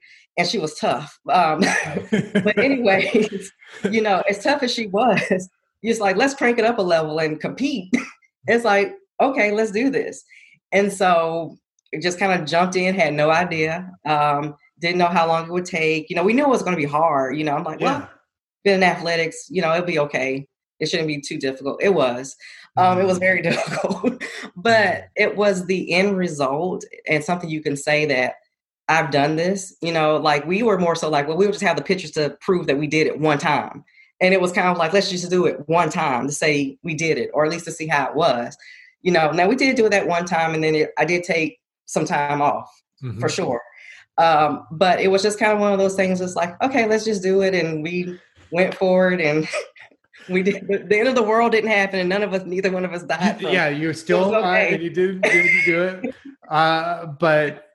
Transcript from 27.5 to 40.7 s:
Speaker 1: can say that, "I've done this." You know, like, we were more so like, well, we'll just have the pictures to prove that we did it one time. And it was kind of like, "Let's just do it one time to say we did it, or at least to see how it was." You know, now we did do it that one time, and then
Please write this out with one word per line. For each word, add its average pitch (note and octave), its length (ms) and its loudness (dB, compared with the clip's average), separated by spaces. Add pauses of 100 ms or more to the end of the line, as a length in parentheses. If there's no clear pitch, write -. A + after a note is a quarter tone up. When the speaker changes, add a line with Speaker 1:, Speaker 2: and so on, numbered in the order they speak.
Speaker 1:
can C#3+ 140 -2
say D3+ 280 0
that, B2+ 300 0 (540)
"I've D#3 200 2
done D3 280 2
this." F#3 440 -4
You E3+ 120 -4
know, D#3 240 2
like, D3 280 0
we F#3+ 160 -2
were G#3+ 160 2
more E3+ 180 2
so D#3+ 140 -4
like, C#3+ 180 0
well, D#3 100 -2
we'll G3+ 140 2
just G3+ 120 -6
have E3+ 140 2
the - 60 -6
pictures D#3 280 -4
to D3 300 -4
prove F3+ 260 0
that C#3 100 2
we D3+ 80 -2
did D3+ 220 2
it - 120 -4
one D3 200 2
time. C#3+ 440 -2 (380)
And F#3 120 4
it F#3+ 80 4
was F3+ 100 0
kind F#3 160 0
of F3 100 2
like, D#3+ 160 0
"Let's G3 160 2
just F3+ 200 -6
do F3+ 160 2
it C3 120 0 (100)
one D#3+ 220 2
time C#3 380 -2
to D3 60 -6
say C#3+ 500 0
we E3 100 -6
did D#3 240 -2
it, A2+ 160 -4
or D3 120 2
at D#3 60 0
least E3+ 140 -8
to E3 60 -10
see D#3 160 -10
how C#3+ 220 0
it A#2 60 -8
was." B2+ 400 0 (460)
You F3+ 100 0
know, D#3+ 200 4
now F3 160 2
we A#3+ 80 4
did C4 200 2
do A3 100 4
it G#3 60 4
that G3+ 160 2
one E3+ 180 0
time, E3 300 -2
and D#3+ 80 -2
then D#3 100 2